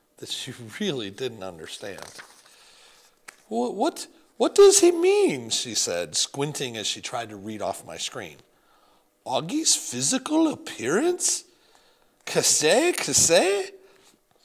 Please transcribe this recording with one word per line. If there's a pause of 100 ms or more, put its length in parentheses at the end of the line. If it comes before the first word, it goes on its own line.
(180)
that
she (120)
<laughs>
really
didn't
understand. (1300)
Wha-,
what, (300)
what
does
he
mean?
she
said,
squinting
as
she
tried
to
read
off
my
screen. (880)
Augie's
physical
appearance? (840)
Qu'est-ce,
qu'est-ce? (720)